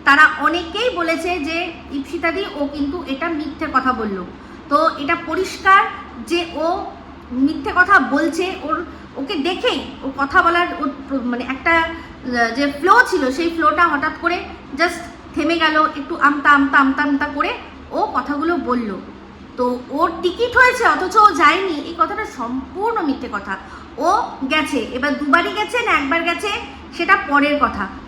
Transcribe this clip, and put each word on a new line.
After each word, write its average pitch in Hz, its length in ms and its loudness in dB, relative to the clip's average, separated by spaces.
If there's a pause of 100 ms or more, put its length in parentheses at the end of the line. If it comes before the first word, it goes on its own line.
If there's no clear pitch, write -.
তারা 302 240 6 (120)
অনেকেই 339 500 -2
বলেছে 339 480 -2
যে 330 340 -4 (200)
"ইপ্সিতাদি, 339 520 -4 (100)
ও 294 120 -4
কিন্তু 285 400 -4
এটা 269 220 -4
মিথ্যে 311 440 -6
কথা 262 200 0
বলল।" 208 320 -4 (440)
তো 302 200 4 (100)
এটা 294 180 -2 (100)
পরিষ্কার 311 580 4 (420)
যে 349 280 -2
ও 339 320 -2 (460)
মিথ্যে 294 440 0
কথা 370 220 6
বলছে। 311 640 0
ওর, 320 220 -2 (320)
ওকে 294 180 -6
দেখেই 339 560 -2 (120)
ওর 269 140 -6
কথা 277 260 2
বলার 339 240 4 (120)
ওর 285 120 -2 (180)
প্র-, 269 140 -2
মানে 240 220 -4
একটা, 330 360 2
আহ, 240 720 -2
যে 285 260 0
ফ্লো 403 200 8 (100)
ছিল, 285 200 2
সেই 330 200 -2
ফ্লোটা 320 380 4
হঠাৎ 302 320 0
করে 349 240 -2 (320)
just 339 180 0 (400)
থেমে 320 240 2
গেল, 311 280 2 (100)
একটু 294 200 -8
আমতা 294 340 4
আমতা, 285 280 6
আমতা 269 240 2
আমতা 294 240 0
করে 294 280 -4 (360)
ও 349 240 -2
কথাগুলো 285 420 -2
বলল। 233 380 -2 (600)
তো 247 220 0 (120)
ওর 311 200 0 (120)
টিকিট 453 340 0
হয়েছে 480 320 6
অথচ 370 280 0
ও 415 180 8
যায়নি, 339 380 4
এই 311 260 -8
কথাটা 392 280 0 (100)
সম্পূর্ণ 359 680 -4
মিথ্যে 269 300 -4
কথা। 196 260 -6 (380)
ও 349 260 2 (280)
গেছে, 302 280 2
এবার 247 400 -2
দুবারই 339 340 2
গেছে 427 340 -2
না 403 60 2
একবার 311 300 2
গেছে 339 260 -2 (480)
সেটা 339 200 4 (120)
পরের 285 320 4
কথা 214 280 0 (200)